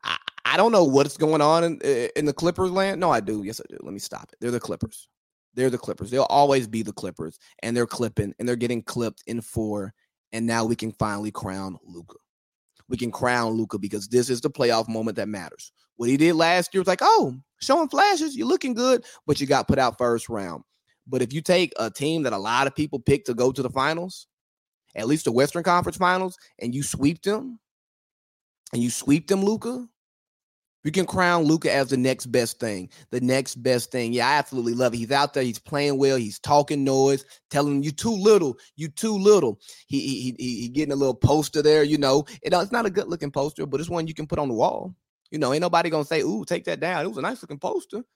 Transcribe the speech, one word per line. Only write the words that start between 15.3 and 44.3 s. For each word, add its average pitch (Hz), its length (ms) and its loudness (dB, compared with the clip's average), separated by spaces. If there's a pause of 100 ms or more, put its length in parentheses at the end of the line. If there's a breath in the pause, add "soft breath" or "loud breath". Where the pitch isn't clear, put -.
What 120 120 0
he 139 80 4
did 165 180 4
last 170 380 2
year 190 80 0
was 175 60 0
like, 185 160 0
"Oh, 320 320 4 (260)
showing 302 280 2
flashes, 320 460 2
you're 226 120 -4
looking 277 260 0
good," 247 320 2 (200 loud breath)
but 147 140 0
you 139 80 -4
got 135 200 2
put 139 120 2
out 123 180 2
first 117 320 0
round. 95 340 -8 (440)
But 127 140 -2
if 117 100 -2
you 156 100 -4
take 180 360 2
a - 120 -4
team 156 340 -2
that 120 100 -2
a 98 40 -4
lot 120 300 0
of 135 80 -6
people 147 240 -4
pick 139 260 2
to 123 80 -4
go 123 180 2
to 131 100 -6
the 123 80 -2
finals, 160 580 -4 (680)
at 110 120 -6
least 151 180 0
the 131 60 2
Western 143 320 2
Conference 175 340 0
Finals, 185 400 0 (220 soft breath)
and 120 140 -4
you 139 100 -4
sweep 143 400 0
them, 220 360 -4 (1120)
and 123 100 -2
you 120 80 0
sweep 147 380 0
them, 196 160 2
Luka, 233 440 -2 (1000)
you 156 60 -2
can 180 140 2
crown 175 380 2
Luka 156 260 4
as 135 200 2
the 135 80 0
next 127 300 0
best 117 320 0
thing. 101 300 -6 (200 soft breath)
The 123 100 -4
next 131 360 0
best 127 360 0
thing. 120 220 -2
Yeah, 123 140 2
I 139 60 4
absolutely 127 400 -2
love 120 200 2
it. 120 40 -6
He's 117 140 -6
out 143 220 0
there. 135 100 0
He's 117 160 -4
playing 143 380 -2
well. 135 180 2
He's 110 240 -4
talking 147 440 2
noise, 135 420 2 (240 loud breath)
telling 143 280 0
him, 139 60 -2
"You 151 80 -4
too 220 240 -2
little. 190 420 4 (180 soft breath)
You 156 120 -10
too 214 300 -4
little." 185 420 6 (280 loud breath)
He, 139 120 -2
he, 127 220 -4
he, 127 160 -6
he, 123 240 -6
he 120 80 -8
getting 139 240 -2
a 139 40 -2
little 131 180 2
poster 147 460 2
there, 151 220 6
you 147 140 2
know. 143 280 2 (180 loud breath)
It, 175 100 0
it's 185 180 2
not 233 140 0
a 196 60 0
good-looking 165 400 -4
poster, 151 340 -4
but 135 140 -4
it's 170 100 -8
one 165 180 -4
you 156 60 -10
can 151 140 -8
put - 120 -4